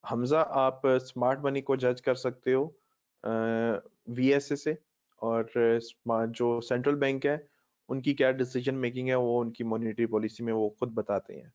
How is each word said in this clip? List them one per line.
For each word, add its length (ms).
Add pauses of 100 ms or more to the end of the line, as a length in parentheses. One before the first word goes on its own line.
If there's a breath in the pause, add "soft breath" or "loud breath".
हमजा, 320
आप 440
स्मार्ट 540
मनी 220
को 140
जज 260
कर 140
सकते 380
हो, 240 (460)
अ, 80 (800)
वीएसए 460
से, 220 (440)
और 360
स्मा-, 720
जो 320
सेंट्रल 340
बैंक 300
है, 220 (420 soft breath)
उनकी 240
क्या 180
डिसीजन 440
मेकिंग 320
है, 80
वो 260
उनकी 220
मॉनेटरी 420
पॉलिसी 380
में 100
वो 160 (100)
खुद 100
बताते 440
हैं। 220